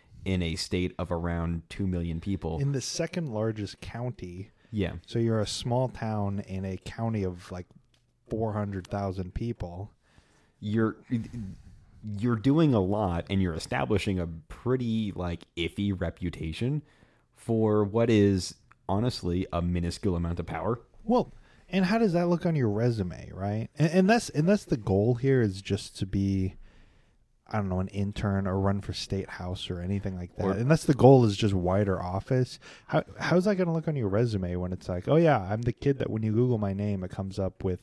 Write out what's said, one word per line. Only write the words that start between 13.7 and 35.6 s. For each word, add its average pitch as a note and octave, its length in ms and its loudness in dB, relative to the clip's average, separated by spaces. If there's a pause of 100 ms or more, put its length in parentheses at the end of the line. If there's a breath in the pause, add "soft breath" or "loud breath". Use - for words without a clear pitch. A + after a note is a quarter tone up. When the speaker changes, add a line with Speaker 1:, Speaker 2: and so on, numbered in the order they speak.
Speaker 1:
a E2+ 80 -2 (200)
pretty, A2+ 680 -2
like, F2 280 -6 (140)
iffy F#2+ 420 -2
reputation F2+ 840 -4 (540 soft breath)
for A2 480 2
what A2+ 260 2
is, G2+ 460 4 (320)
honestly, F#2 640 0
a E2+ 100 0
minuscule F2 540 0
amount E2+ 240 -2
of E2+ 60 -6
power. F2+ 340 -4 (240)
Speaker 2:
Well, A3+ 300 0 (360 soft breath)
and F#3 160 2
how G#3 120 2
does G#3+ 160 4
that F3 140 2
look F3 180 2
on E3 100 2
your B2 140 2
resume, G#2+ 640 -2
right? G2+ 440 -4
And, D#3 140 4
and F#3 180 4
that's, A#3 200 2
and D3+ 180 0
that's G#3 180 2
the C#3 120 -2
goal G#2+ 380 2
here, C3 260 2
is G2 200 0
just - 380 -4
to G2+ 60 -2
be, G2 500 0 (920 soft breath)
I A2 100 -4
don't G2 120 -2
know, F#2 100 -2
an F#2+ 100 -4
intern G2 580 -2
or F#2 120 0
run G2 220 0
for G2 120 -8
state - 360 -6
house F2+ 400 -8
or F2+ 120 -6
anything G2+ 340 -4
like - 220 -10
that. G2 80 -2
Speaker 1:
Or F#2+ 60 2
Speaker 2:
Unless B2+ 340 2
the D3 80 4
goal B2 320 10
is G2+ 100 2
just G2+ 180 2
wider F#2 480 2
office. G2 580 -2 (280 loud breath)
How, - 160 0 (160)
how's F3 260 2
that G#3 100 2
gonna F3 180 0
look D#3+ 140 -2
on D#3 80 -2
your A#2 140 0
resume G2 460 0
when F2+ 160 -2
it's - 160 -8
like, F2+ 200 -4
"Oh C3+ 80 4
yeah, D#3 340 6
I'm A2 140 -2